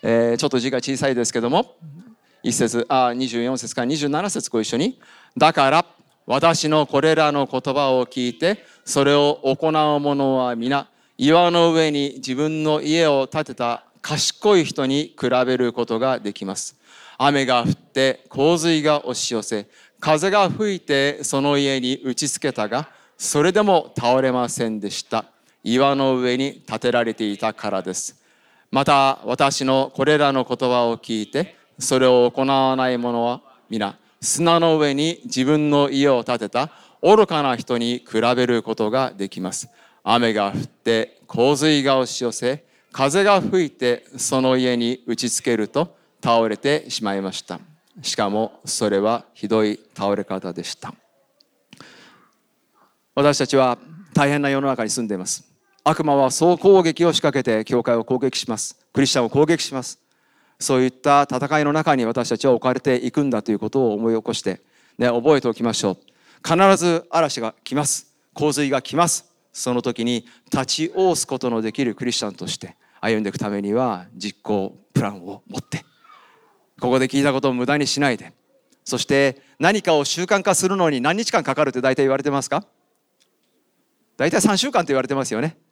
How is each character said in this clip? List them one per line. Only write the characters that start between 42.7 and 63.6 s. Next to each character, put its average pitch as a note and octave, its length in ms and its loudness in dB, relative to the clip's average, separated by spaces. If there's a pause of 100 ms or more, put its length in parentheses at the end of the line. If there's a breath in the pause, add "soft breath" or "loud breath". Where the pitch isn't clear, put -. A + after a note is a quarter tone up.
風 C#3+ 320 2
が G3 180 4
吹 F#3 240 0
い C3 40 -8
て B2 360 -2 (100)
そ C3 240 -2
の C3 160 2
家 B2+ 200 0
に A#2+ 300 -4
打 A#2 100 -4
ち B2 120 -4
つ - 140 -4
け A#2+ 140 0
る G#2+ 100 -2
と E3 300 -4 (260 soft breath)
倒 A#2 260 2
れ G#2 80 -2
て - 340 -2
し - 120 -6
ま G2 140 -4
い G2 40 -4
ま F#2+ 120 -6
し - 100 -10
た。 F2 160 -12 (440)
し - 120 -6
か G#2 160 -2
も A2 340 -4
そ - 240 -2
れ G2+ 120 2
は A2+ 240 0 (100)
ひ G#2+ 140 -10
ど A2 160 2
い G#2+ 160 -4 (160)
倒 G2+ 180 -2
れ G2 100 -4
方 F#2+ 280 -8
で F2 100 -10
し - 140 -10
た。」 - 180 -16 (2250 loud breath)
私 C#3+ 200 4
た C3+ 120 -2
ち D3 80 0
は B2+ 200 4 (380)
大 C#3+ 160 2
変 D3 100 0
な C#3+ 80 0
世 C3+ 120 0
の C#3 80 -2
中 B2 160 -2
に G#2+ 60 -4
住 B2+ 120 -4
ん A2 60 -6
で G#2 80 -4
い - 20 -8
ま F2+ 80 -8
す。 - 180 -8 (400)
悪 D#3 180 0
魔 D3 140 2
は C3+ 140 4
総 E3+ 280 4
攻 F#3+ 240 8
撃 E3 220 0
を E3 80 4
仕 - 80 0
掛 D3 120 0
け C#3 120 -2
て A2 200 0
教 B2 180 0
会 A#2+ 120 2
を A2+ 100 0
攻 B2+ 140 -2
撃 C3 200 -2
し - 100 -8
ま A2+ 100 -6
す。 - 180 -10 (160)
ク - 100 0
リ - 40 4
ス - 60 0
チ C#3 60 2
ャ B2 40 2
ン A#2 40 0
を G#2+ 40 -4
攻 C#3+ 160 4
撃 D#3+ 160 0
し - 100 -8
ま B2+ 120 -8
す。 - 160 -16 (580)
そ C3 200 0
う B2+ 40 4
い B2+ 60 2
っ - 20 0
た C#3+ 400 2
戦 C#3+ 300 -2
い D3 40 0
の C#3+ 80 0
中 D#3 220 2
に B2+ 120 0
私 A#2 220 -2
た A#2 80 -2
ち C3+ 100 -2
は B2+ 80 6
置 A2+ 60 0
か B2+ 140 0
れ C3 60 -4
て C3 160 2
い B2 160 -4
く D3 100 0
ん C#3 80 0
だ A2+ 120 0
と A2+ 100 -2
い - 20 2
う G2 60 -2